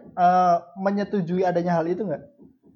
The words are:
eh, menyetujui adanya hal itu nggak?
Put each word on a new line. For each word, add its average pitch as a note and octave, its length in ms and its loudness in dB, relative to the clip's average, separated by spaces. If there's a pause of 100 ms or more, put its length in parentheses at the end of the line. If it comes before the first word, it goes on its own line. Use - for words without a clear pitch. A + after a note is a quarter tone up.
(100)
eh, F3+ 460 4 (180)
menyetujui G3 680 -2
adanya F3 340 0
hal E3 120 0
itu F3+ 160 -4
nggak? - 220 -6 (520)